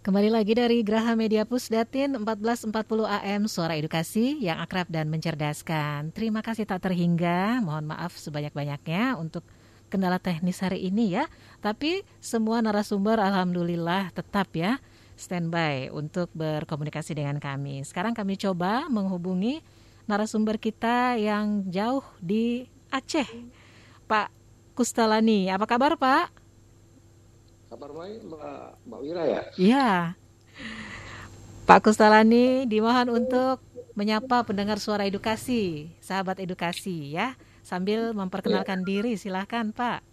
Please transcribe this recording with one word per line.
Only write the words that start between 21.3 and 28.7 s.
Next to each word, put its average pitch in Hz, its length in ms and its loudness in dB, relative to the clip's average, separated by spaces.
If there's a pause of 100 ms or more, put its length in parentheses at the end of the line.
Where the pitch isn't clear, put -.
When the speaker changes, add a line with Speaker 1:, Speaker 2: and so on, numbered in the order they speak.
Speaker 1:
jauh 226 320 0 (160)
di 233 480 0 (240)
Aceh, 277 380 -2 (800)
Pak 214 240 2 (420)
Kustalani. 220 800 4
Apa 202 160 0
kabar, 262 260 4
Pak? 294 480 2 (1300)
Speaker 2:
Kabar 143 240 -16
baik, 208 320 -14
Mbak, 147 360 -14 (200)